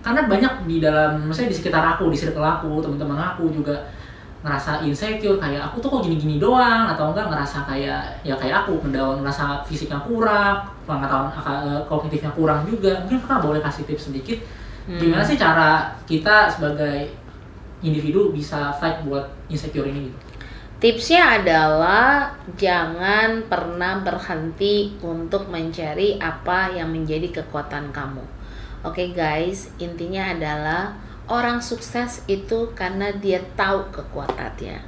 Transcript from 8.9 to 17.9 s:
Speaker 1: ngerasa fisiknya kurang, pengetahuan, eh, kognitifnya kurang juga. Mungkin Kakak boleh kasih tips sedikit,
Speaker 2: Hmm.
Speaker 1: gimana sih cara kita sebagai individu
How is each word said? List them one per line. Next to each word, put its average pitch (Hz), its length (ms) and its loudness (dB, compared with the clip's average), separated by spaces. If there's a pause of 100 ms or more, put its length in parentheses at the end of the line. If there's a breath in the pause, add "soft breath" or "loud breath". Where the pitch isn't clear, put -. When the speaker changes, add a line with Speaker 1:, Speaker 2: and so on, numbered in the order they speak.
Speaker 1:
ngerasa 143 420 -2
fisiknya 143 380 -4
kurang, 208 580 2 (220)
pengetahuan, 139 480 0
eh, 143 480 -2 (100)
kognitifnya 151 460 -2
kurang 151 320 2
juga. 196 240 2 (160)
Mungkin 240 160 0
Kakak 262 200 2
boleh 151 200 2
kasih 147 240 -4
tips 147 240 -6
sedikit, 135 260 -4 (460 loud breath)
Speaker 2:
Hmm. 175 160 -6
Speaker 1:
gimana 165 240 4
sih 285 160 2
cara 165 520 6 (120)
kita 202 480 6
sebagai 147 560 0 (720)
individu 156 560 2